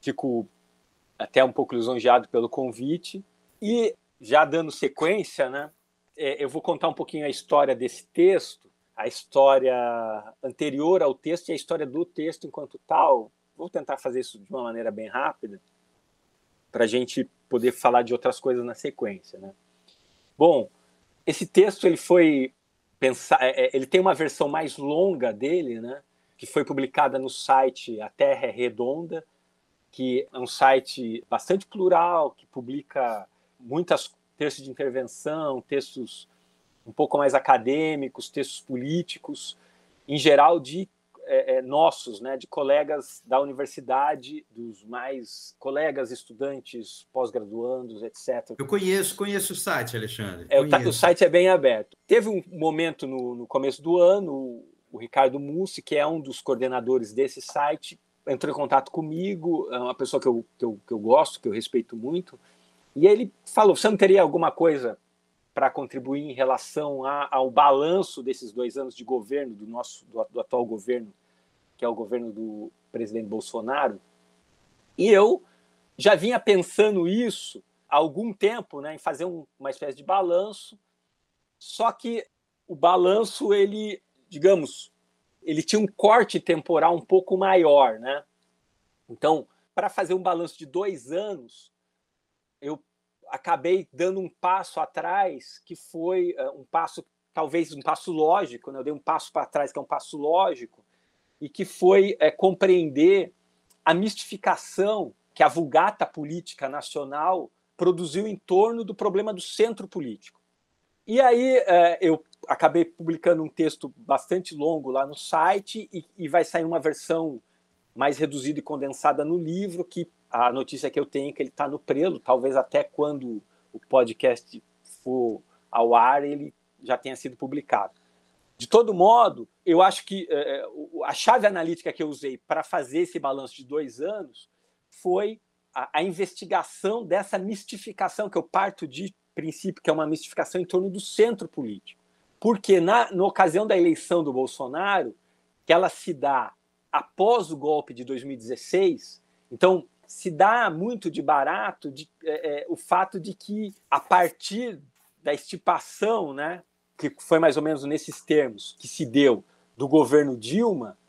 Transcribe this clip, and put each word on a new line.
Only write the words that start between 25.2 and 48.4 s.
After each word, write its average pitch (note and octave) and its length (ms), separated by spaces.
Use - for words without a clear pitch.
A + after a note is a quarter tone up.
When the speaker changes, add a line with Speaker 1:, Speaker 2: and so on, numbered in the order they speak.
Speaker 1:
dele, B2+ 480
né, B2+ 200
que - 80
foi D3 180
publicada C3+ 540
no C3 100
site C3 720
A G#2+ 80
Terra C#3 380
é A#2 40
Redonda, B2 720
que B2+ 420
é C3 60
um B2 80
site C3 840
bastante - 380
plural, F3 640
que - 160
publica B2 840
muitas C#3+ 540
textos C#3 260
de C3+ 60
intervenção, C3+ 880
textos - 680
um - 60
pouco D3+ 260
mais C#3 160
acadêmicos, C3+ 960
textos - 300
políticos, C#3+ 960
em C#3 80
geral D3 420
de, D#3 300
é, C3 300
é, C3 60
nossos, C3+ 580
né, C3 160
de B2 100
colegas C#3+ 800
da C3 160
universidade, C#3 1120
dos A2 340
mais B2 760
colegas, C#3 520
estudantes, B2 1000
pós-graduandos, A#2 920
et A2+ 120
cetera. A#2+ 440